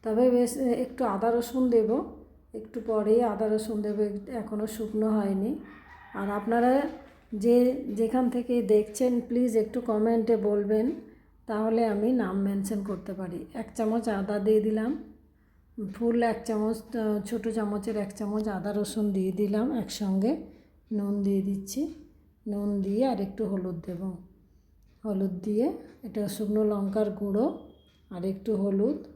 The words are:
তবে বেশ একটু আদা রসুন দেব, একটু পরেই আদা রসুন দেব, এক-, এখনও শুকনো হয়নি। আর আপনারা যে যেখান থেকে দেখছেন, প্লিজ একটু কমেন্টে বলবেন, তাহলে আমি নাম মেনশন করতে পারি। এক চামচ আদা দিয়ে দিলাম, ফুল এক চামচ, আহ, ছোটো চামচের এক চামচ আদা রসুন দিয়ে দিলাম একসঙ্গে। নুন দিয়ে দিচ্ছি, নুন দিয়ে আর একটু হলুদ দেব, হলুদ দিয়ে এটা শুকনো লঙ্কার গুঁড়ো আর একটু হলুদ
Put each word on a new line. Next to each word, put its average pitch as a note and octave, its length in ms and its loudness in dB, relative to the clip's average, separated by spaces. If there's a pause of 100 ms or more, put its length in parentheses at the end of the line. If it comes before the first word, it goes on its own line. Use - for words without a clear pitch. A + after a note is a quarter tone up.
তবে A#3 280 4
বেশ B3 260 2
একটু B3+ 480 0
আদা G#3 260 2
রসুন A#3+ 400 0
দেব, A3+ 340 4 (500)
একটু A3 260 -10
পরেই A3 420 4
আদা G#3+ 340 2
রসুন G#3+ 260 -2
দেব, G#3 180 -2
এক-, G#3 300 -2
এখনও G#3+ 360 -4
শুকনো G#3+ 440 -2
হয়নি। G#3 480 0 (560)
আর G3 160 -4
আপনারা A#3 520 4 (520)
যে B3 500 4 (100)
যেখান A3+ 360 2
থেকে A#3+ 320 0
দেখছেন, G#3+ 580 2
প্লিজ A#3+ 360 0
একটু A3 240 0
কমেন্টে A3+ 560 2
বলবেন, G#3 560 2 (540)
তাহলে A3 400 2
আমি G#3+ 260 2
নাম G3 260 0
মেনশন G3 460 -2
করতে G3 280 -8
পারি। F3 420 -8
এক A3+ 200 -8
চামচ A3+ 340 0
আদা G3+ 300 0
দিয়ে G#3+ 220 4
দিলাম, A3 440 -2 (920)
ফুল A#3 280 2
এক A3+ 220 0
চামচ, A3 520 -2
আহ, G#3+ 240 0
ছোটো A3 320 -4
চামচের G#3 440 -2
এক G3 200 -4
চামচ G#3+ 320 -2
আদা G3 240 -4
রসুন G#3 400 -2
দিয়ে F#3+ 200 0
দিলাম G#3+ 460 0
একসঙ্গে। G3+ 580 0 (560)
নুন G3+ 300 -2
দিয়ে G3 200 2
দিচ্ছি, G3+ 520 -4 (540)
নুন G3+ 340 -2
দিয়ে G#3 240 2
আর A#3 140 0
একটু G3 240 -4
হলুদ F#3 420 -4
দেব, F3+ 300 -6 (880)
হলুদ G3 260 0
দিয়ে G#3 420 0 (300)
এটা G#3 260 -4
শুকনো G#3 360 0
লঙ্কার G#3 460 0
গুঁড়ো G3+ 480 0 (520)
আর F3+ 140 -8
একটু G3 320 -2
হলুদ G3 600 0